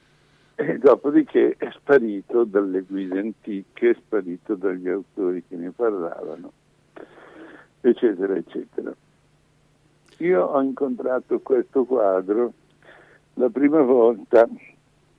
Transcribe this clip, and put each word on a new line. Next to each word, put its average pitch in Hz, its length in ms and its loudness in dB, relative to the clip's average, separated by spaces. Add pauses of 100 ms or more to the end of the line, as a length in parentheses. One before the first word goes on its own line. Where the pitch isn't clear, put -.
(580)
e 156 200 -4
dopodiché 147 800 2
è - 140 -8
sparito 117 760 0
dalle 95 420 -2
guide 95 320 -6
antiche, 104 720 -4
è 113 40 4
sparito 95 600 -6
dagli 92 320 -6
autori 90 580 -4
che 90 120 -14
ne 85 140 -10
parlavano, 87 840 -8 (1300)
eccetera, 98 540 2
eccetera. - 600 -10 (1200)
Io 180 260 2
ho 143 160 0
incontrato 127 800 -4
questo 127 420 0
quadro 104 720 0 (800)
la 123 160 0
prima 143 320 2
volta 117 640 4 (720)